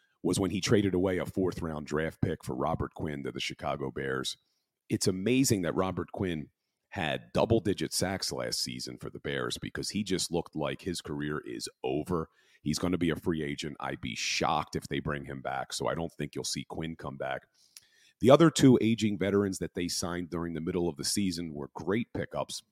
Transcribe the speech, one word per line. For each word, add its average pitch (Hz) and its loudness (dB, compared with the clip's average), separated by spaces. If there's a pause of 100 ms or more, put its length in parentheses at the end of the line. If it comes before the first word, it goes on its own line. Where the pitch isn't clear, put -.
(240)
was 90 2
when 95 2
he 95 -2
traded 101 4
away 92 2
a 73 -2
fourth 87 -2
round 76 -4
draft 78 -2
pick 85 -2
for - -4
Robert 73 -2
Quinn 73 -6
to 64 -4
the 67 -8
Chicago 71 -4
Bears. 65 -4 (520)
It's - 0
amazing 110 2
that 80 0
Robert 90 -2
Quinn 82 -4 (400)
had 69 -4
double-digit 101 2
sacks 95 -2
last 60 -4
season 62 -6
for - -10
the - -14
Bears 67 -4
because - -6
he 104 -2
just 92 -2
looked 82 -2
like 73 -4
his 90 -6
career 73 -4
is 58 -8 (140)
over. 76 -2 (320)
He's 76 0
gonna 87 0
be 85 2
a 76 2
free 78 -2
agent. 71 -6
I'd 67 -8
be 62 -8
shocked - 0
if 73 -6
they 71 -2
bring 71 -4
him 67 -8
back, 65 -6
so 64 -2
I 62 0
don't 82 -4
think 73 -6
you'll 65 -6
see 71 -4
Quinn 82 -6
come 69 -10
back. 67 -6 (760)
The 113 8
other 156 10
two 131 8
aging 107 2
veterans 98 2
that 85 -6
they 87 -2
signed 87 -4
during 85 -4
the 80 -4
middle 87 0
of 76 -2
the 71 -8
season 87 -2
were 69 -8
great 95 -2
pickups - -6